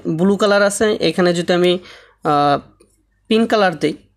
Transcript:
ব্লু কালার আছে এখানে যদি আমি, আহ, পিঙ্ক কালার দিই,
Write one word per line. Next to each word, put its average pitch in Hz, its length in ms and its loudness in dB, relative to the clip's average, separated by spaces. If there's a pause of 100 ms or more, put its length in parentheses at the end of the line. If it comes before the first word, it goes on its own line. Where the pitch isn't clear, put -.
ব্লু 175 280 0
কালার 202 280 2
আছে 214 360 0
এখানে 175 340 0
যদি 175 200 -2
আমি, 180 260 2 (440)
আহ, 143 360 0 (680)
পিঙ্ক 226 220 0
কালার 190 300 0
দিই, 156 140 -2 (240)